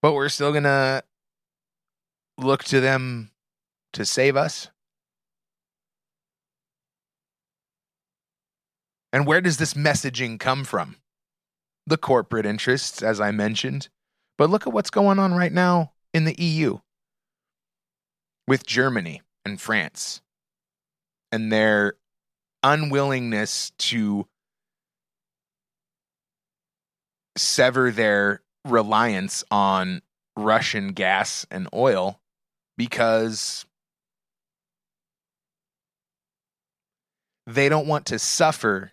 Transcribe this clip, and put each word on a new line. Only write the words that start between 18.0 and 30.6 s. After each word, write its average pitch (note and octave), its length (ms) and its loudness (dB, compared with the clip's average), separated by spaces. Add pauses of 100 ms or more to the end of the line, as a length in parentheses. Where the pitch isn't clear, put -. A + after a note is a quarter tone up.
with C3 180 0
Germany A#2 560 -2 (220)
and G2 160 -10
France - 640 -6 (1080)
and A2 200 -2
their G#2+ 440 2 (680)
unwillingness C3+ 1160 0
to G#2 480 -2 (3000)
sever B2+ 540 2
their G2+ 520 2 (240)
reliance G#2+ 840 0
on F#2+ 520 0 (360)
Russian G#2+ 520 0